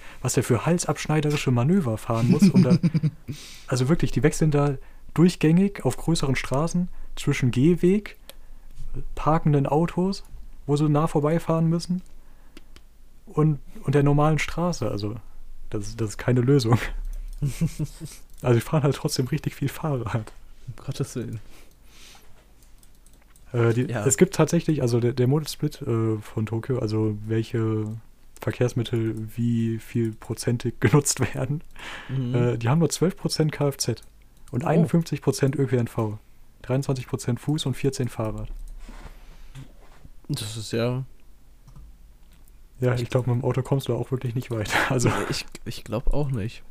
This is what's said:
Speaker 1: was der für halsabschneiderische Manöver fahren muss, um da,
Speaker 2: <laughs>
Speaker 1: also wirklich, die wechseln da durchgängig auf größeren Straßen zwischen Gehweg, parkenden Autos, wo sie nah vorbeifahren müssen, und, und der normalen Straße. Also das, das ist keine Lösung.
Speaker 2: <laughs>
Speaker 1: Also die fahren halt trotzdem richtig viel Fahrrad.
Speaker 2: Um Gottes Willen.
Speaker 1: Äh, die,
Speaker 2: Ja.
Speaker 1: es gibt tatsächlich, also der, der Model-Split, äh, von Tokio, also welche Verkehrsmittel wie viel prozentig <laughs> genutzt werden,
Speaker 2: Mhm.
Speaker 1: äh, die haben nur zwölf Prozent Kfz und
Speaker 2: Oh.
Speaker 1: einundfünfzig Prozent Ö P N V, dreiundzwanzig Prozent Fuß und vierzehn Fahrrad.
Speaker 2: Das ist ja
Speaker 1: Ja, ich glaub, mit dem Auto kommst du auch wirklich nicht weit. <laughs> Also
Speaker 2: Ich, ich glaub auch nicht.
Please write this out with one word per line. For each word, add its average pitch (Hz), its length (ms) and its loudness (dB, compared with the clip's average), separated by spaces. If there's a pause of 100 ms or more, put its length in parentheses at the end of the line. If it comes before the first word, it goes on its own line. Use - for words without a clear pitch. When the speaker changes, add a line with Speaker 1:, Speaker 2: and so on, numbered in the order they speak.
(220)
Speaker 1:
was 123 120 -2
der 123 100 4
für 120 220 2
halsabschneiderische 151 840 0
Manöver 127 480 4
fahren 117 320 0
muss, 180 200 8
um 190 120 8
da, 160 140 6 (460)
Speaker 2:
<laughs> - 460 -14
Speaker 1:
also 127 200 2
wirklich, 151 240 4
die 120 100 2
wechseln 156 280 4
da 143 260 2 (380)
durchgängig 175 680 4
auf 123 120 2
größeren 139 400 0
Straßen 170 520 0 (280)
zwischen 139 360 2
Gehweg, 175 680 4 (960)
parkenden 147 520 4
Autos, 170 560 0 (440)
wo 143 100 2
sie 151 120 4
nah 151 180 4
vorbeifahren 160 600 2
müssen, 175 340 -2 (1200)
und, 151 320 2 (260)
und 135 100 0
der 143 80 6
normalen 147 360 4
Straße. 165 520 -2
Also 104 260 -4 (520)
das, 107 280 -6
das 113 140 -2
ist - 80 -10
keine 123 220 2
Lösung. 120 380 6 (640)
Speaker 2:
<laughs> 139 180 -2 (800)
Speaker 1:
Also 123 140 4
die 117 60 4
fahren 147 240 0
halt 139 120 2
trotzdem 139 300 -2
richtig - 300 -4
viel 139 120 -2
Fahrrad. 131 460 -4 (540)
Speaker 2:
Um - 160 -12
Gottes 131 320 -6
Willen. 110 240 -8 (2000)
Speaker 1:
Äh, 117 220 4
die, 123 120 2
Speaker 2:
Ja. 113 200 -4
Speaker 1:
es - 100 4
gibt 180 180 4
tatsächlich, 156 480 2
also 120 180 2
der, 120 120 2
der 127 140 2
Model-Split, 147 560 -2
äh, 113 360 0
von 110 280 -4
Tokio, 120 320 -4
also 110 380 0 (100)
welche 110 600 0 (540)
Verkehrsmittel 113 960 -2
wie 113 420 0
viel 113 340 -2
prozentig - 640 -4
<laughs> - 40 -10
genutzt - 400 4 (140)
werden, 139 280 -2 (460)
Speaker 2:
Mhm. 127 260 -2
Speaker 1:
äh, 120 240 2
die 117 100 0
haben 147 100 4
nur 165 120 4
zwölf 180 260 0
Prozent 156 360 0
Kfz - 500 -2 (480)
und 120 140 -2
Speaker 2:
Oh. - 40 0
Speaker 1:
einundfünfzig 165 540 4
Prozent 139 340 2
Ö 135 100 2
P 127 100 2
N 117 120 2
V, 107 300 -4 (440)
dreiundzwanzig 131 460 -2
Prozent - 320 -2
Fuß 151 260 -2
und 127 80 0
vierzehn 131 340 -2
Fahrrad. 110 400 -6 (1800)
Speaker 2:
Das 110 280 -6
ist 107 160 -8
ja 123 320 0 (1800)
Speaker 1:
Ja, 123 140 2
ich 120 160 -4
glaub, 123 160 0
mit 123 80 2
dem 120 100 -2
Auto 127 180 0
kommst 135 260 -2
du 117 80 0
auch - 140 -4
wirklich 120 240 -4
nicht 123 160 -4
weit. 110 200 -4 (100)
<laughs> - 100 0
Also 123 200 4 (200)
Speaker 2:
Ich, - 160 -6 (180)
ich - 200 -10
glaub 107 300 2
auch 147 160 2
nicht. 113 400 -4